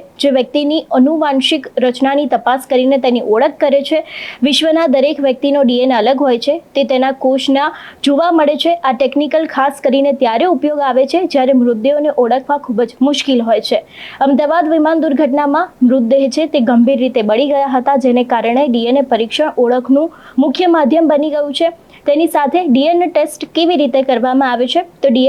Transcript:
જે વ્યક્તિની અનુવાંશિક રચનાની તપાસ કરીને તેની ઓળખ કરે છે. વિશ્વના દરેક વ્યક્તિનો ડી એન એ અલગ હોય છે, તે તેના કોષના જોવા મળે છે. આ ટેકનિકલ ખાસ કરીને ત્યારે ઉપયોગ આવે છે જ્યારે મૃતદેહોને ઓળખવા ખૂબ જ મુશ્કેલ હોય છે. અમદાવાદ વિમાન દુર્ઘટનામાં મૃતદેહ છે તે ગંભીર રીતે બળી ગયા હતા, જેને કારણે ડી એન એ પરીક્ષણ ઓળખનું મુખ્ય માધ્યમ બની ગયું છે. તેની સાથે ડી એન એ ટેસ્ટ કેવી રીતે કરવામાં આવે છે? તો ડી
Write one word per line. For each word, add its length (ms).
જે 140
વ્યક્તિની 440
અનુવાંશિક 720
રચનાની 480
તપાસ 380
કરીને 340
તેની 180
ઓળખ 260
કરે 180
છે. 100
વિશ્વના 440
દરેક 300
વ્યક્તિનો 360
ડી 240
એન 100
એ 40
અલગ 260
હોય 200
છે, 120
તે 100
તેના 280
કોષના 460
જોવા 360
મળે 180
છે. 80
આ 260
ટેકનિકલ 560
ખાસ 280
કરીને 280
ત્યારે 340
ઉપયોગ 460
આવે 140
છે 200
જ્યારે 380
મૃતદેહોને 460
ઓળખવા 440
ખૂબ 140
જ 260
મુશ્કેલ 420
હોય 180
છે. 140
અમદાવાદ 500
વિમાન 300
દુર્ઘટનામાં 680
મૃતદેહ 340
છે 80
તે 260
ગંભીર 320
રીતે 180
બળી 320
ગયા 220
હતા, 320
જેને 160
કારણે 420
ડી 260
એન 120
એ 100
પરીક્ષણ 500
ઓળખનું 460
મુખ્ય 320
માધ્યમ 380
બની 220
ગયું 260
છે. 80
તેની 280
સાથે 320
ડી 240
એન 120
એ 40
ટેસ્ટ 260
કેવી 240
રીતે 180
કરવામાં 400
આવે 220
છે? 100
તો 60
ડી 200